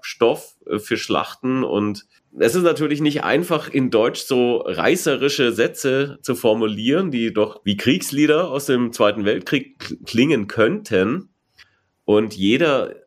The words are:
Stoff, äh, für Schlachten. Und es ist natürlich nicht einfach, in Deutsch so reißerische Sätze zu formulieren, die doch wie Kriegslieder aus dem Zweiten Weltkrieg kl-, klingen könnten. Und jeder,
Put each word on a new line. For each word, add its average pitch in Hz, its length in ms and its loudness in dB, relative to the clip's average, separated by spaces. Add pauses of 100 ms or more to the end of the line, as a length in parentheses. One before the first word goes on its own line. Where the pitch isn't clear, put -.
Stoff, - 560 -2 (100)
äh, 104 120 -4
für 110 180 -6
Schlachten. 127 640 -2
Und 101 440 -2 (320)
es 113 160 2
ist 180 80 2
natürlich 151 400 0
nicht 147 200 0
einfach, 156 460 -2
in 135 220 -2
Deutsch 113 320 0
so 123 420 0
reißerische 123 880 0
Sätze 135 680 -2
zu 127 120 -2
formulieren, 113 760 0
die 113 240 -2
doch 107 300 0
wie 101 120 0
Kriegslieder 151 720 2
aus 139 140 -6
dem 123 280 0
Zweiten 104 340 0
Weltkrieg - 520 -2
kl-, - 280 -12
klingen 117 400 2
könnten. 117 800 0 (800)
Und 107 280 2
jeder, 123 600 0 (120)